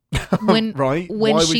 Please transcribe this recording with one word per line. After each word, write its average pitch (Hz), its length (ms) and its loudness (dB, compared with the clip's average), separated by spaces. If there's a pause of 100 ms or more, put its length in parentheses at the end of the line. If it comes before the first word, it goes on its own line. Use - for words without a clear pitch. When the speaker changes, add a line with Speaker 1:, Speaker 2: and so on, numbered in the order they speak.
(120)
Speaker 1:
<laughs> 135 60 -2 (260)
Speaker 2:
When, 220 280 2
Speaker 1:
Right. 147 380 -2
Speaker 2:
when 220 220 0
Speaker 1:
Why 156 80 2
was 165 80 2
she 160 120 0